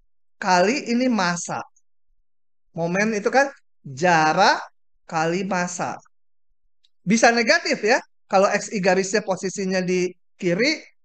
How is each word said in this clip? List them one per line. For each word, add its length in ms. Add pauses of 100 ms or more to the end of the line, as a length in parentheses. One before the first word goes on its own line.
(360)
kali 560
ini 160
masa. 560 (1120)
Momen 400
itu 160
kan 160 (320)
jarak 800 (480)
kali 400
masa. 480 (1040)
Bisa 320
negatif 480
ya. 160 (300)
Kalau 240
X 240
I 80
garisnya 400
posisinya 560
di 320 (240)
kiri, 480 (220)